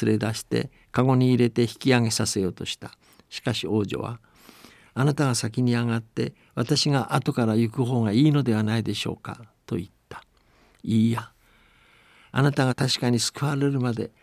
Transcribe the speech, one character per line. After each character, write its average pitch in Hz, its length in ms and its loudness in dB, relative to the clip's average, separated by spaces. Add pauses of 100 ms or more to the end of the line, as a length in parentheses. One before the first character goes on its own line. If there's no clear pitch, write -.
れ 110 140 4
出 107 160 -2
し - 100 -10
て、 120 260 -4 (220)
カ 127 120 2
ゴ 131 120 4
に 127 140 4
入 127 80 4
れ 120 120 4
て 120 120 0
引 117 60 2 (120)
き 131 120 2
上 123 100 4
げ 113 100 0
さ 107 140 -2
せ - 160 -2
よ 92 80 -2
う 87 40 -6
と - 120 -12
し - 100 -8
た。 - 160 -16 (380)
し - 100 -14
か 123 140 -4
し - 120 -6
王 104 200 0
女 64 140 -6
は、 117 200 -10 (720)
「あ 131 100 0
な 143 100 2
た 147 120 0
が 123 100 2
先 117 260 -4
に 123 120 2
上 120 120 0
が 117 120 0
っ 113 40 -6
て、 123 340 -6 (180)
私 143 360 0
が 139 260 0
後 135 180 0
か 120 120 0
ら 110 100 2
行 113 160 2
く 131 140 -2
方 120 160 0
が 110 100 0
い 131 160 6
い 151 40 4
の 143 120 2
で 120 100 2
は 107 100 0
な 107 140 0
い 110 60 -2
で 101 100 -4
し - 140 -6
ょ 92 60 -4
う - 40 -14
か」 - 240 -14 (240)
と - 120 -6
言 87 80 -6
っ - 20 -16 (220)
た。 - 140 -18 (600)
「い 113 240 2
い 117 40 0
や、 113 200 -6 (1000)
あ 127 100 0
な 139 100 4
た 139 140 2
が 127 100 0
確 - 240 -2
か 123 100 0
に 120 100 2
救 - 260 -4
わ 147 100 -2
れ 139 160 0
る 139 80 0
ま 123 140 -2
で、 107 180 -8 (120)